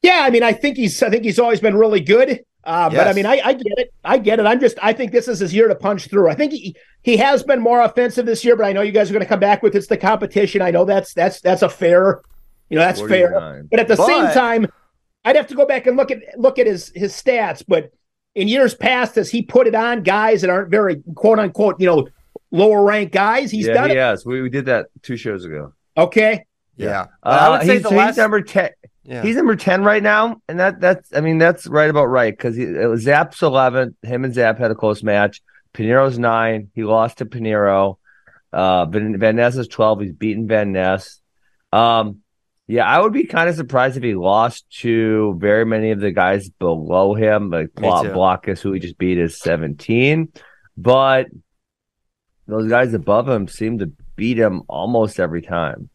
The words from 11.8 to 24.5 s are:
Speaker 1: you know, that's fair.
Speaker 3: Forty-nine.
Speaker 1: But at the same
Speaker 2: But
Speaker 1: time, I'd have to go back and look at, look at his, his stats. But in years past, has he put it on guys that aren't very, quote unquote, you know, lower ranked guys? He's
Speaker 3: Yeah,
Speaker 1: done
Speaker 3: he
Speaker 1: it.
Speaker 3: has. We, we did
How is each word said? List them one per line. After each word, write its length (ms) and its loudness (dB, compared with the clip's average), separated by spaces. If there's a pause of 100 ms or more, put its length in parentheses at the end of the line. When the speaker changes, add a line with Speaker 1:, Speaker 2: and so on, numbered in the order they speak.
Speaker 1:
you 80 -2
know, 60 4
that's 180 0
fair. 300 2
Speaker 3:
Forty-nine. 380 -8
Speaker 1:
But 120 2
at 80 -2
the 80 4
same 280 2
Speaker 2:
But 80 0
Speaker 1:
time, 340 0 (580)
I'd 100 4
have 120 2
to 80 -14
go 100 4
back 220 -2
and 100 0
look 140 0
at, 80 -6 (180)
look 220 2
at 80 4
his, 280 -4
his 180 -6
stats. 540 -2
But 240 -2 (440)
in 120 -2
years 280 2
past, 400 -2
has 140 -2
he 120 -4
put 260 2
it 80 0
on 280 -2
guys 380 2
that 80 0
aren't 200 -2
very, 340 0 (120)
quote 240 2
unquote, 420 -2
you 60 2
know, 200 2 (440)
lower 320 4
ranked 300 0
guys? 380 0
He's 160 -4
Speaker 3:
Yeah, 60 0
Speaker 1:
done 160 0
Speaker 3:
he 80 0
Speaker 1:
it. 20 0
Speaker 3:
has. 260 -2
We, 160 -6
we 80 -6
did 180 -6